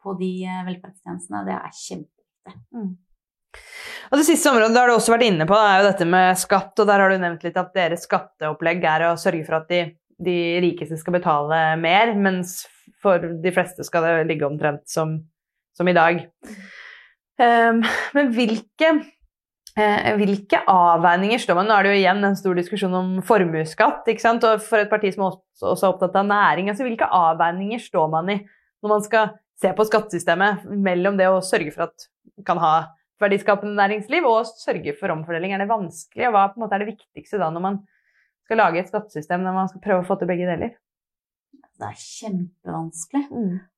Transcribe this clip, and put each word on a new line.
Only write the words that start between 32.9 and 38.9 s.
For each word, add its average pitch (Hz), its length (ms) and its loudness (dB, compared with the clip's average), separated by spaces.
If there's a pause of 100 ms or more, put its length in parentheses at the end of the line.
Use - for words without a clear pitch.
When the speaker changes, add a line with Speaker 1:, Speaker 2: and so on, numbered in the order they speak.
Speaker 2:
verdiskapende 202 560 0
næringsliv 214 500 0
og 226 180 2
sørge 180 520 -6
for 190 160 -6
omfordeling? 165 420 -6
Er 196 80 -6
det 208 80 -4
vanskelig, - 560 -6
og 233 80 0
hva 196 160 4
på 233 80 -16
en 226 60 -6
måte 202 100 -2
er 202 80 -4
det 214 80 -6
viktigste - 480 -12
da 170 100 -2
når 170 140 -6
man 196 140 -2 (720)
skal 226 100 0
lage 175 220 2
et 180 100 -14